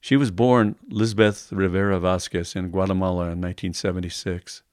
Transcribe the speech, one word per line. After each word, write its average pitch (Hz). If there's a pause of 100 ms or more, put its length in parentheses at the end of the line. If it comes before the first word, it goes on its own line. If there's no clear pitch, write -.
She -
was 139
born 113 (140)
Lizbeth 107
Rivera 95
Vasquez 90
in 92
Guatemala 95
in 85
nineteen 90
seventy-six. 90